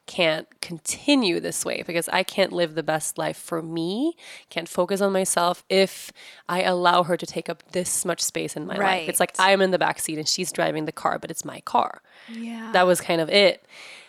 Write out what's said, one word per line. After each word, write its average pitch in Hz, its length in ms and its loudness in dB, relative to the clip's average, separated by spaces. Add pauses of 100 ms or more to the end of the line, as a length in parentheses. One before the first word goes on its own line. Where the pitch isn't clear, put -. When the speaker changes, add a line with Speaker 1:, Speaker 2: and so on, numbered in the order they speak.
Speaker 1:
can't 160 420 0 (140)
continue 175 800 0
this 170 260 -4
way - 200 -6
because 165 240 -4
I 190 140 2
can't - 280 0
live 170 240 -2
the 160 80 -4
best 156 340 -4
life 156 200 -4
for 165 240 -6
me, 175 540 -4 (340)
can't 170 180 -8
focus 180 340 0
on 196 120 2
myself 180 560 0
if 190 420 2 (380)
I 175 140 0
allow 180 400 4
her 170 140 0
to - 80 -8
take - 240 -8
up 165 220 -10
this - 340 -2
much 170 160 -2
space - 340 -4
in 156 100 -8
my - 100 -6
life." - 60 -2
Speaker 2:
Right. 185 280 0
Speaker 1:
It's - 100 0
like, 180 200 2
I'm 196 220 6
in 190 100 4
the 175 80 4
back 160 200 0
seat 156 180 -6
and 156 100 -6
she's - 240 -2
driving 156 340 -2
the 160 60 -6
car, - 280 -2
but 165 120 -10
it's - 140 -10
my - 160 -12
car. - 400 -2 (300)
Speaker 2:
Yeah. 226 420 -12
Speaker 1:
That 185 140 6
was 180 140 4
kind 165 200 0
of 156 80 -2
it. 202 360 6 (440)